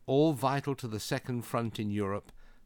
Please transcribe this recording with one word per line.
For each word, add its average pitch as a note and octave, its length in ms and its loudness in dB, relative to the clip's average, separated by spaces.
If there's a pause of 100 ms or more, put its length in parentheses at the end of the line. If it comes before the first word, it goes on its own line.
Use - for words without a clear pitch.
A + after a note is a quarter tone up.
all D3 260 6
vital C3+ 420 0
to - 120 -6
the G#2+ 120 -4
Second B2 440 -4
Front A#2 360 -4
in G#2+ 120 -2
Europe, G2+ 400 -2 (340)